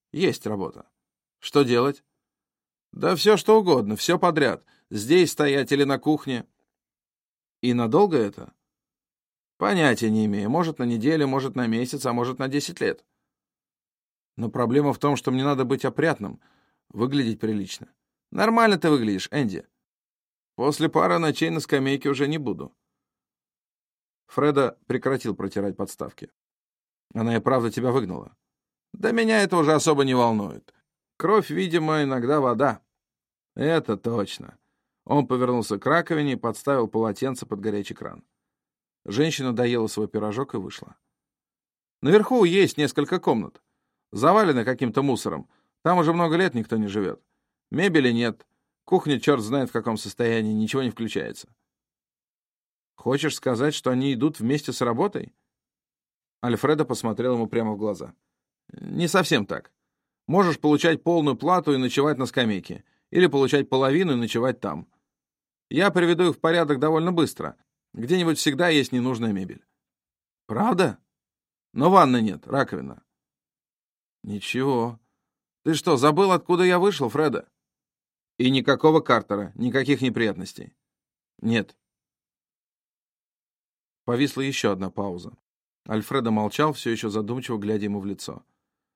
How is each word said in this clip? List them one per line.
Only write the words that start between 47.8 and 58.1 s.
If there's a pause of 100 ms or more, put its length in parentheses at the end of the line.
нет. (380)
Кухня
чёрт
знает
в
каком
состоянии,
ничего
не
включается". (1400)
"Хочешь
сказать,
что
они
идут
вместе
с
работой?" (1080)
Альфредо
посмотрел
ему
прямо
в
глаза. (580)